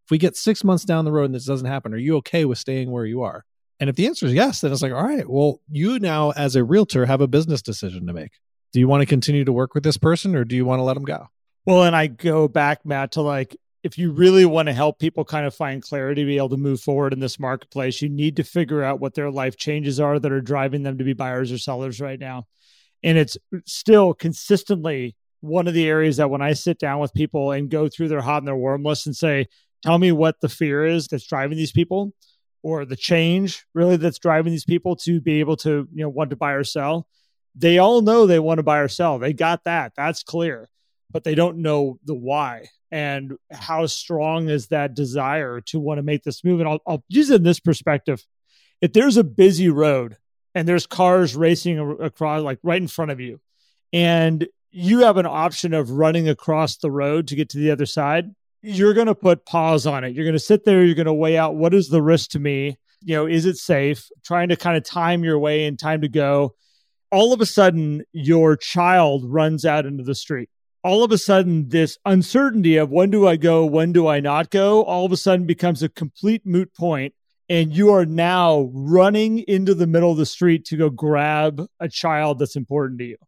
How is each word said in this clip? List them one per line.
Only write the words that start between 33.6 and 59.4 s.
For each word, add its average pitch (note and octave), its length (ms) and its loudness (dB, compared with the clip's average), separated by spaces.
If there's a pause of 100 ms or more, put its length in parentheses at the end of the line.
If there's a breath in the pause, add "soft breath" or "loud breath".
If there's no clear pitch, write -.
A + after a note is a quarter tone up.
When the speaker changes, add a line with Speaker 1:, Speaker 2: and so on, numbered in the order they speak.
Speaker 2:
really F3 220 4
that's D#3 220 -2
driving D#3+ 320 0
these D#3+ 140 -4
people E3+ 320 -2
to E3+ 240 -2
be D3+ 180 0
able D3+ 200 0
to, D3 340 -2
you D#3 100 -8
know, D3+ 60 -4
want C#3+ 220 -6
to C3+ 60 -8
buy C#3+ 160 -4
or C#3 120 -4
sell. D#3 420 -6 (480)
They E3+ 240 4
all A3+ 220 6
know A3 260 6
they E3+ 140 6
want D#3+ 180 0
to D#3 60 -2
buy D3+ 140 2
or C#3+ 100 0
sell. D#3 300 -2
They C3+ 160 -4
got E3 300 -2
that. E3 300 -4
That's D3+ 300 -6
clear. D#3 440 -6 (420)
But E3 120 -8
they D3+ 140 -2
don't E3+ 220 0
know D3 440 -2
the D3 120 -8
why, B2+ 560 -6 (200)
and C#3 460 -6 (140)
how D#3+ 360 -4
strong D#3+ 640 -4
is D3 200 -4
that C#3+ 260 -2
desire C3+ 640 -4
to D#3+ 200 -6
wanna D3 220 -4
make D3 200 -2
this - 220 -10
move? F3 160 2
And D#3+ 80 0
I'll, D#3 180 -4
I'll D#3 220 -6
use C#4 220 2
it B3+ 60 8
in F#3 60 6
this E3+ 180 2
perspective. D3 640 -2 (560)
If F3 120 0
there's A#3+ 240 6
a A3+ 80 6
busy F3+ 440 4
road C#3 480 0 (380)
and E3+ 140 -2
there's F3 180 0
cars F3+ 480 2
racing E3 440 0
a-, D3+ 180 -6
across, D#3 460 -4
like, C3+ 200 -6
right F3 180 -2
in E3+ 80 -6
front D#3 220 -6
of C3 100 -8
you, B2 200 -14 (520)
and E3 540 2 (240)
you F#3 300 2
have A3 160 6
an F3+ 100 0
option D#3+ 480 -4
of C#3 160 -2
running D#3 380 0
across D#3 480 -2
the D#3 140 -4
road C#3+ 380 -4
to C#3+ 80 -8
get D3+ 140 -4
to C#3+ 80 -10
the D3+ 120 0
other C#3+ 160 0
side, D#3+ 480 -2 (280)
you're G#3 320 2
gonna A3 200 2
put F#3 320 2